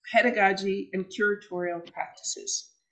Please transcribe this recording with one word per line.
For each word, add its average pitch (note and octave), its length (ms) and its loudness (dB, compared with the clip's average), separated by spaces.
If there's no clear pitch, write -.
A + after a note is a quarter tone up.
pedagogy, G3 800 2
and F#3+ 140 -2
curatorial F3+ 720 -2
practices. - 760 -8